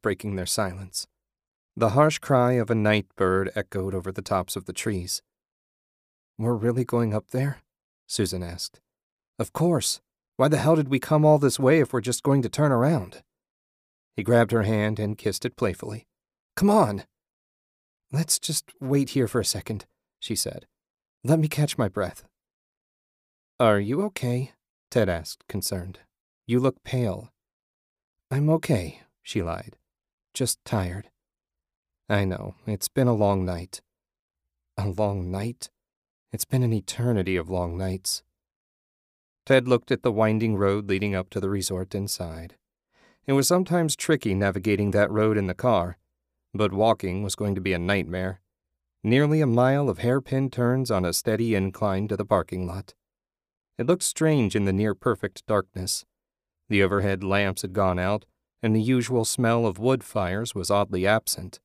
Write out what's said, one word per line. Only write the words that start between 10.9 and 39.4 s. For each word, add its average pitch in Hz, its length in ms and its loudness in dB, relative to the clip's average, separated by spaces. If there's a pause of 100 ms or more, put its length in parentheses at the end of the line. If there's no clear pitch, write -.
come 151 240 4
all 151 140 8
this 139 200 2
way 143 220 6
if 131 140 0
we're 120 80 0
just 120 200 -4
going 139 200 2
to 117 80 -4
turn 147 200 2
around?" 127 540 0 (920)
He - 80 -4
grabbed 117 300 4
her 113 120 2
hand 107 340 0
and 107 180 -4
kissed - 300 -4
it 120 100 -10
playfully. 107 500 -4 (480)
"Come 196 140 4
on." 143 360 2 (1080)
"Let's 156 260 0
just - 400 -8
wait 139 320 0
here 131 160 0
for 123 140 0
a 98 40 0
second," - 420 -6 (340)
she - 160 -6
said. - 320 -8 (560)
"Let 151 140 4
me 156 100 2
catch 151 300 -2
my 107 100 0
breath." - 400 -8 (1300)
"Are 107 220 4
you 127 220 -2
okay?" 131 500 -4 (380)
Ted 107 200 2
asked, 82 380 -8
concerned. 92 520 -8 (460)
"You 123 140 2
look 131 220 -2
pale." 113 480 -4 (1000)
"I'm 143 180 2
okay," 139 540 0 (180)
she - 220 -4
lied. - 340 -8 (560)
"Just - 320 -4
tired." 95 460 -4 (960)
"I 101 160 2
know. 95 300 -6 (120)
It's 104 220 -4
been 131 180 2
a 123 60 4
long 101 320 2
night." 90 380 -6 (960)
"A 101 100 -2
long 98 420 -2
night? 104 380 -6 (640)
It's - 140 -6
been 131 160 0
an 120 100 2
eternity 104 640 0
of 85 140 -4
long 87 260 -2
nights." 95 460 -6 (1200)